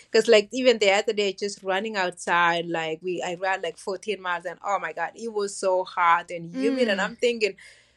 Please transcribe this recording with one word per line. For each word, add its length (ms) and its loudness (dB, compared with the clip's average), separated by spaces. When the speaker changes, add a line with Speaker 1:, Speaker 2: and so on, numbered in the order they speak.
Speaker 1:
'Cause, 160 4
like, 240 6
even 260 2
the 140 4
other 200 2
day, 200 0
just 320 -8
running 320 -4
outside, 720 0
like, 340 -4
we, 180 -6
I 140 -4
ran, 280 -2
like, 140 -6
fourteen 460 -8
miles, 220 -4
and, 200 -10
oh 140 0
my 140 -6
God, 240 -6
it 160 -10
was 240 -4
so 280 0
hot 460 2
and 240 -10
humid, 340 0
and 120 0
Speaker 2:
Mm. 40 0
Speaker 1:
I'm 120 -6
thinking, 400 0